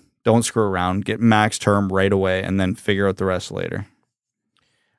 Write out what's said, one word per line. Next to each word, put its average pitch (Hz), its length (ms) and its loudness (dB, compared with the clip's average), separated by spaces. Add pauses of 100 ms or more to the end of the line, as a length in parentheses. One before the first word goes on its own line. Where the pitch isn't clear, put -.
(240)
don't 113 200 4
screw 113 200 -2
around. 92 420 -2
Get 107 140 -4
max 110 380 4
term 101 320 2
right 95 220 2
away 95 320 0
and 95 160 -2
then 92 160 0
figure 98 320 -2
out 92 100 -2
the 95 80 -4
rest 92 260 -4
later. 50 360 -8 (1120)